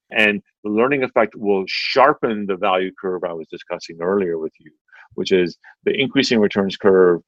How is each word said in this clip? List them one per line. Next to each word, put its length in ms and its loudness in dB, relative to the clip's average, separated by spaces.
And 300 0
the 80 -6
learning 320 0
effect 320 0
will 320 -2
sharpen 800 0
the 120 -4
value 420 0
curve 240 -6
I 100 -6
was 140 -12
discussing 540 -12
earlier 360 0
with 220 -6
you, 120 -20
which 180 -4
is 260 0
the 140 0
increasing 400 0
returns 360 0
curve 520 4